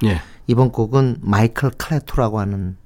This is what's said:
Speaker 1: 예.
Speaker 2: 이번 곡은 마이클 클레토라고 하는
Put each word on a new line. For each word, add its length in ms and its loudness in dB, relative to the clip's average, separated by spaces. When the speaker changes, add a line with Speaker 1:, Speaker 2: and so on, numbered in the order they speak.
Speaker 1:
예. 160 0
Speaker 2:
이번 240 4
곡은 520 0
마이클 480 2
클레토라고 720 -2
하는 460 -4